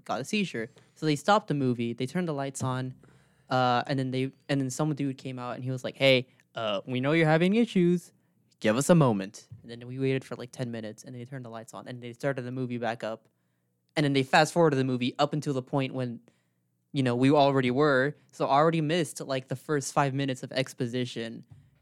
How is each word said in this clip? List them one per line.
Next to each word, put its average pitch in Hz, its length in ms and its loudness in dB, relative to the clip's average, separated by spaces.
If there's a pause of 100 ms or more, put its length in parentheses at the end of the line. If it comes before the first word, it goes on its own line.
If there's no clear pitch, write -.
got 107 160 -4
a - 20 -10
seizure. 143 480 -4 (240)
So - 100 -8
they 151 120 2
stopped 208 320 2
the - 40 -2
movie. 123 400 0
They 127 140 -6
turned 175 220 -4
the 156 40 -4
lights 139 300 -8
on. 127 320 -6 (540)
Uh, 123 380 2
and 139 120 -2
then 131 120 -2
they, 131 200 -2 (180)
and 139 120 0
then 131 100 -2
some 151 240 -2
dude 139 240 -4
came 131 180 -10
out 123 180 -8
and 131 100 -10
he 127 40 -4
was 131 140 -6
like, - 140 -6
"Hey, 131 300 6 (280)
uh, 107 320 -2
we 127 140 -2
know 139 100 0
you're 165 160 4
having 170 280 4
issues. 180 580 2 (480)
Give 107 160 2
us 139 120 2
a 180 60 8
moment." 104 520 2 (160)
And 117 60 -18
then 117 160 -14
we 127 140 -10
waited 135 240 0
for, 120 140 -12
like, 117 160 -14
ten 123 180 -6
minutes 110 320 -10
and 131 100 -16
they 123 120 -14
turned 131 180 -14
the 120 60 -16
lights 113 240 -14
on 101 160 -14
and 123 120 -14
they 120 120 -12
started 135 300 -4
the 123 100 -8
movie 123 240 -6
back 117 260 -4
up. 110 240 -8 (720)
And 151 80 2
then 139 80 2
they 135 100 4
fast 156 300 4
forwarded 156 260 4
the 131 60 0
movie 127 340 -2
up 147 140 0
until 151 200 -4
the 127 80 -2
point 131 320 -4
when, 123 280 -6 (720)
you 139 100 0
know, 123 120 2
we 131 140 4
already 139 420 4
were. 139 440 2 (160)
So 143 160 -2
I 135 80 2
already 165 260 4
missed, 156 400 -2
like, 135 280 -6
the 135 60 -4
first 143 380 -4
five 143 220 2
minutes 135 280 -4
of 127 100 -14
exposition 123 880 -4 (380)